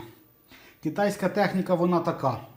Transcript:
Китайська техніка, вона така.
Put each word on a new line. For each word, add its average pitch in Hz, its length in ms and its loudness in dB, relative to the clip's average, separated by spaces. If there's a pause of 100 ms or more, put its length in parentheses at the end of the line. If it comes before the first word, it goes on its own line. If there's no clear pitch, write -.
(840)
Китайська 196 460 0
техніка, 185 460 0
вона 175 240 2
така. 147 400 -2 (180)